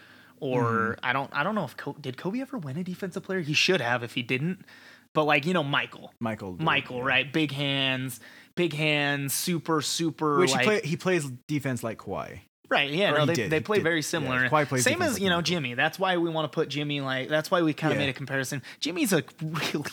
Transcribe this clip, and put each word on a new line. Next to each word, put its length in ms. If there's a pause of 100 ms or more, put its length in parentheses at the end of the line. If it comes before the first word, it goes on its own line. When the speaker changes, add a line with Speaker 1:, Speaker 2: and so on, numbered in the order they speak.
(400)
Speaker 1:
Or 220
Speaker 2:
Mm-hmm. 440
Speaker 1:
I 60
don't, 220
I 80
don't 120
know 100
if 120
Ko-, 240
did 160
Kobe 240
ever 180
win 200
a 60
defensive 380
player? 180
He 120
should 280
have 220
if 120
he 80
didn't. 420 (480)
But, 120
like, 200
you 100
know, 100
Michael. 560
Speaker 2:
Michael 340
did, 100
Speaker 1:
Michael, 340
Speaker 2:
yeah. 60
Speaker 1:
right? 280
Big 200
hands, 680 (340)
big 180
hands, 600
super, 480
super, 560
Speaker 2:
Which 140
he 40
Speaker 1:
like 100
Speaker 2:
play-, 180
he 120
plays 280 (240)
defense 340
like 160
Kawhi. 420 (300)
Speaker 1:
Right, 200
yeah, 200
Speaker 2:
Or 40
Speaker 1:
no, 80
Speaker 2:
he 40
Speaker 1:
they, 80
Speaker 2:
did, 160
Speaker 1:
they 60
Speaker 2:
he 80
Speaker 1:
play 140
Speaker 2:
did. 40
Speaker 1:
very 140
Speaker 2:
Yeah, 60
Speaker 1:
similar. 460
Speaker 2:
Kawhi 200
plays 160
Speaker 1:
Same 140
Speaker 2:
defense 100
Speaker 1:
as, 80
Speaker 2:
like 80
Speaker 1:
you 40
know, 100
Speaker 2:
Michael. 80
Speaker 1:
Jimmy. 280
That's 240
why 200
we 120
wanna 160
put 220
Jimmy, 320
like, 280
that's 220
why 120
we 120
kinda 220
Speaker 2:
Yeah. 60
Speaker 1:
made 80
a 20
comparison. 500 (160)
Jimmy's 340
a 200
<laughs> 100
really 500